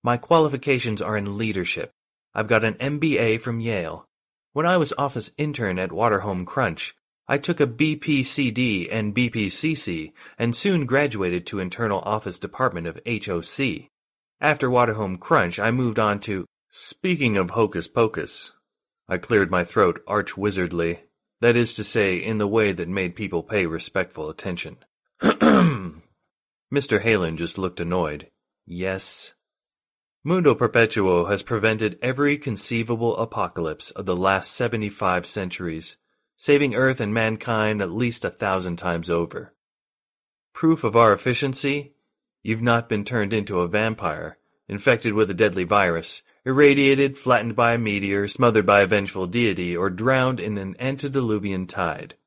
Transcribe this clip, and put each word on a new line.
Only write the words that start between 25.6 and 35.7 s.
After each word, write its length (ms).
Mister 300
Halen 360
just 220
looked 220
annoyed. 500
"Yes?" 680
"Mundo 300
Perpetuo 760
has 120
prevented 600
every 360
conceivable 800
apocalypse 760
of 140
the 100
last 360
seventy-five 760
centuries, 680